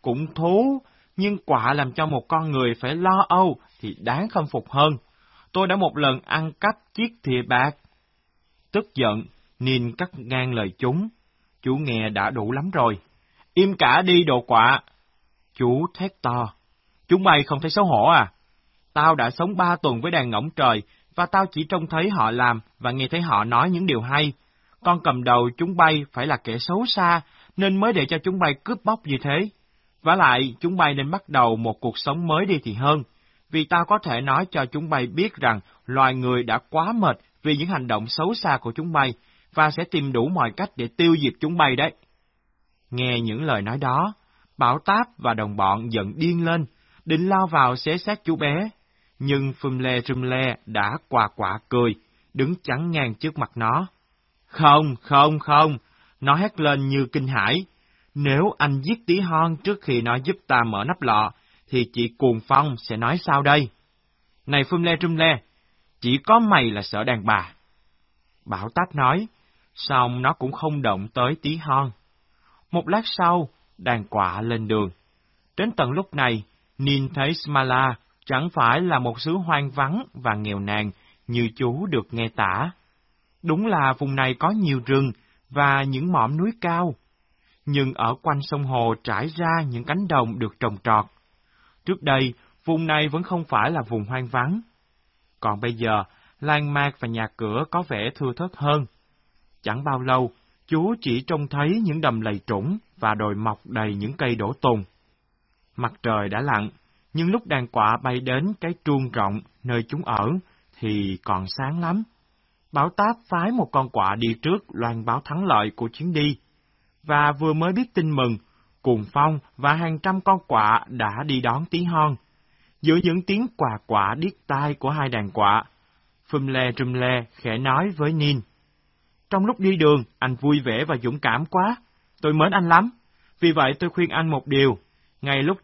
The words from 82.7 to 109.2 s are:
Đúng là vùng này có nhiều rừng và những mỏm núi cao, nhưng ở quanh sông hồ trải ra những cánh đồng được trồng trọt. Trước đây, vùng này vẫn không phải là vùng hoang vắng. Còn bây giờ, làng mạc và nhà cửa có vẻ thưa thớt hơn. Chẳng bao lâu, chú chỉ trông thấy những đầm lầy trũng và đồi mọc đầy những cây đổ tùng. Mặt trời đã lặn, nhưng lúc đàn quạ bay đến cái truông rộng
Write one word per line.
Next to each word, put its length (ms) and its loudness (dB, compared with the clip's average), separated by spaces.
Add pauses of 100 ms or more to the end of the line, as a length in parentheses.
Đúng 220 0
là 320 2
vùng 180 -4
này 240 0
có 100 0
nhiều 360 0
rừng 260 2 (380)
và 340 2
những 280 -2
mỏm 260 2
núi 140 0 (100)
cao, 340 -2 (680)
nhưng 280 0
ở 280 -2
quanh 200 -2
sông 220 -4
hồ 400 0
trải 240 -2
ra 400 -2
những 160 -6
cánh 240 -4
đồng 320 0
được 200 -6
trồng 240 -4
trọt. 220 2 (800)
Trước 180 -4
đây, 300 0 (320)
vùng 220 0
này 200 0
vẫn 160 -4
không 200 -4
phải 280 0
là 180 -2
vùng 160 -4
hoang 220 -6
vắng. 340 -2 (800)
Còn 200 -2
bây 140 -4
giờ, 300 0 (360)
làng 340 -2
mạc 260 -2
và 80 -6
nhà 200 -4 (100)
cửa 340 -4
có 160 -2
vẻ 280 -4
thưa 180 -4
thớt 220 -8
hơn. 300 0 (760)
Chẳng 220 -6
bao 160 -2
lâu, 320 0 (360)
chú 340 0
chỉ 260 0
trông 200 -2
thấy 220 0 (140)
những 180 -2
đầm 200 0
lầy 260 -4
trũng 300 -2 (220)
và 160 2
đồi 200 -2
mọc 280 -4
đầy 320 -4
những 180 -6
cây 220 -2
đổ 260 -4
tùng. 220 2 (920)
Mặt 180 -6 (100)
trời 260 -2
đã 120 -4
lặn, 280 -2 (440)
nhưng 180 0
lúc 160 -2
đàn 200 -2
quạ 360 2
bay 160 -2
đến 420 -2
cái 100 -6 (140)
truông 260 0
rộng 280 -2 (240)